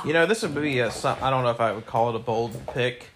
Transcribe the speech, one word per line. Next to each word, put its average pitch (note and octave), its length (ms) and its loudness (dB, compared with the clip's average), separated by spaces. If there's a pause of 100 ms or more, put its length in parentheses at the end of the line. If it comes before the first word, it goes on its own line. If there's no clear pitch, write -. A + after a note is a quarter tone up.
You C#3+ 60 0
know, E3 140 6
this G#3+ 160 2
would E3 120 -2
be C#3+ 260 0
a, A2+ 120 2
some, - 300 -2
I C3 80 2
don't C3 140 2
know B2 60 2
if A#2+ 120 -2
I A2+ 100 4
would G#2+ 140 -6
call A#2+ 240 0
it A2+ 60 -2
a A2+ 40 -4
bold A#2 400 -4 (140)
pick. B2 420 -4